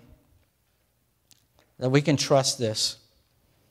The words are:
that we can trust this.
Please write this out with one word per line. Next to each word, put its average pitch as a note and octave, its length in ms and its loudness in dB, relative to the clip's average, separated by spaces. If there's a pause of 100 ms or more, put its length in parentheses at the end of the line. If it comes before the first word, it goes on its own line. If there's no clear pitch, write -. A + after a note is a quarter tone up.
(1800)
that C3 120 -2
we C#3+ 120 4
can D3 140 2
trust C3+ 420 0
this. A2 380 -4 (760)